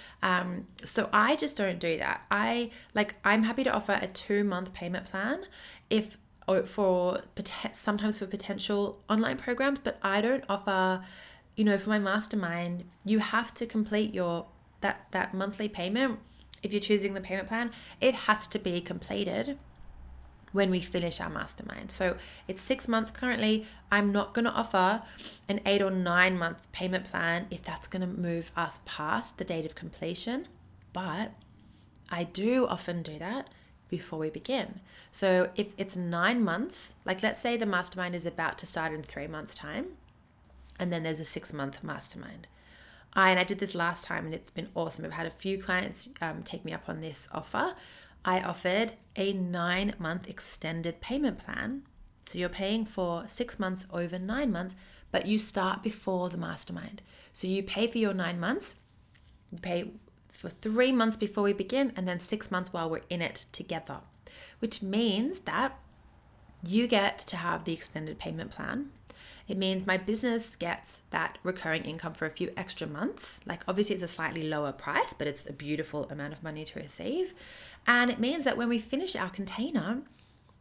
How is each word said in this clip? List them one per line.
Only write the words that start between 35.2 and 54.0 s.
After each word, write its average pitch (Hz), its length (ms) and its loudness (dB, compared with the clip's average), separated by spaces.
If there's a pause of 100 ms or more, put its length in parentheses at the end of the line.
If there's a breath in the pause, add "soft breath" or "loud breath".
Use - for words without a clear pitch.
if 208 220 0
it's 190 200 -6
nine 180 460 2
months, 202 520 -2 (100)
like, 190 180 -2
let's - 180 2
say 240 160 0
the 220 100 0
mastermind 180 480 0
is 175 120 -4
about 165 320 -2
to - 80 -8
start 160 260 -2
in 156 100 -6
three 143 240 -10
months' 156 280 -10
time, 175 320 -6 (920)
and 175 140 0
then 165 100 -2
there's 160 180 -2
a 160 40 -6
six - 280 -4
month 139 300 -6
mastermind. - 640 -10 (680 loud breath)
I, 190 160 8
and 185 80 8
I 180 60 6
did 190 140 0
this 196 160 -2
last 170 300 -2
time 165 200 -4
and 160 100 -6
it's - 160 -10
been - 240 -8
awesome. 165 300 -2
I've 160 80 -8
had 165 140 -4
a 165 40 -6
few 190 280 -4
clients, 190 500 -2 (120)
um, 160 220 -4
take 170 220 -10
me 160 80 -6
up 165 160 -6
on 160 120 -6
this 156 320 -8
offer. 277 420 -2 (500 loud breath)
I 185 160 4
offered 185 520 0 (240)
a 196 160 2
nine 180 640 0
month 175 300 -4
extended 165 720 -4
payment 269 380 0
plan. - 440 -6 (440)
So - 120 -8
you're 180 100 0
paying 202 360 0
for 175 420 -2
six 240 320 -4
months 185 340 -2
over 175 260 -2